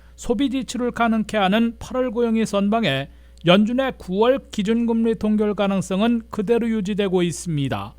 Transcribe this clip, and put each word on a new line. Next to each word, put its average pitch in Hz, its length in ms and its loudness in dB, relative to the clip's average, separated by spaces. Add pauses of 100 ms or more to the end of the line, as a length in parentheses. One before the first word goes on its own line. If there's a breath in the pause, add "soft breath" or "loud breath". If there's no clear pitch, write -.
(160 soft breath)
소비 247 320 -2
지출을 240 440 -4
가능케 220 440 0
하는 220 420 2
팔월 254 320 -4
고용이 226 360 0
선방해 202 640 0 (340 soft breath)
연준의 220 540 4
구월 220 520 0
기준금리 226 680 0
동결 214 360 0
가능성은 196 800 0
그대로 233 360 0
유지되고 202 560 0
있습니다. 139 760 -4